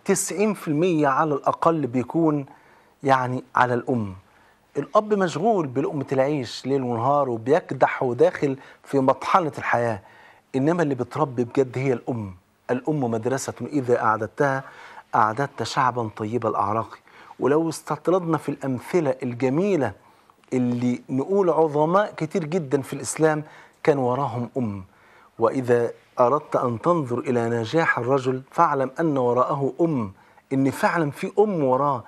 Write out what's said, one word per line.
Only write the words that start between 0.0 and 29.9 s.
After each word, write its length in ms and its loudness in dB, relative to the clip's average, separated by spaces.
تسعين 480 0
في 140 -10
المية 400 2
على 260 2
الأقل 540 0
بيكون 580 0
يعني 400 0
على 180 4
الأم. 420 -2
الأب 360 0
مشغول 540 0
بلقمة 440 -4
العيش 540 -2
ليل 180 0
ونهار 460 0
وبيكدح 720 0
وداخل 540 2
في 160 -2
مطحنة 580 2
الحياة، 440 -2
إنما 280 2
اللي 120 0
بتربي 480 -2
بجد 340 0
هي 160 0
الأم. 420 -6
الأم 320 -2
مدرسة 580 -2
إذا 420 0
أعددتها 600 0
أعددت 480 0
شعبا 540 -2
طيب 280 -4
الأعراق. 540 -2
ولو 300 2
استطردنا 680 0
في 120 -6
الأمثلة 760 -2
الجميلة 680 0
اللي 560 0
نقول 400 2
عظماء 680 2
كتير 280 -4
جدًا 360 -2
في 120 -10
الإسلام 500 0
كان 140 4
وراهم 600 -2
أم. 260 -4
وإذا 520 2
أردت 360 2
أن 260 -2
تنظر 380 0
إلى 300 0
نجاح 500 0
الرجل 420 0
فاعلم 480 2
أن 180 0
وراءه 640 0
أم، 320 0